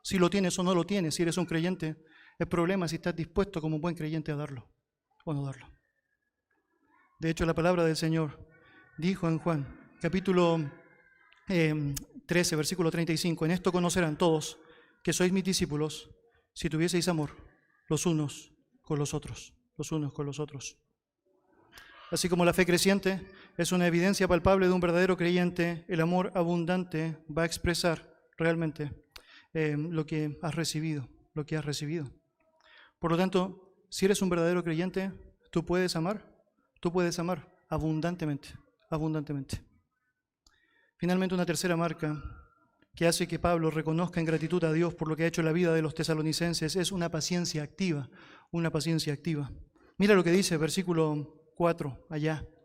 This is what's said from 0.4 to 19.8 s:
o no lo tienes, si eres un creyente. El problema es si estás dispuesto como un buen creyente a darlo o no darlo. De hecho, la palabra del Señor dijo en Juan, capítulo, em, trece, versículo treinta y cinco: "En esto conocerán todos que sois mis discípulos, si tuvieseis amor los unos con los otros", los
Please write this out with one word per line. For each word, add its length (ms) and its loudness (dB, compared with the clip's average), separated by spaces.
o 40 -2
no 120 2
lo 100 2
tienes, 300 -2
si 80 0
eres 120 0
un 100 0
creyente. 520 -4
El 100 -4
problema 380 0
es 60 -4
si 60 -4
estás 180 -4
dispuesto 440 -4
como 160 -2
un 60 -4
buen 140 -2
creyente 360 -6
a 40 -4
darlo 360 -10
o 80 -4
no 100 -2
darlo. 240 -10
De 120 -2
hecho, 140 0
la 100 2
palabra 280 2
del 140 2
Señor 500 -2
dijo 280 0
en 120 0
Juan, 280 -2
capítulo, 720 2
em, 480 0
trece, 280 2
versículo 360 0
treinta 220 0
y 40 0
cinco: 280 -2
"En 60 0
esto 200 0
conocerán 440 0
todos 440 0
que 100 0
sois 180 2
mis 120 0
discípulos, 680 -4
si 160 -6
tuvieseis 380 0
amor 240 0
los 180 -2
unos 460 -2
con 160 -4
los 160 -2
otros", 400 -10
los 160 -8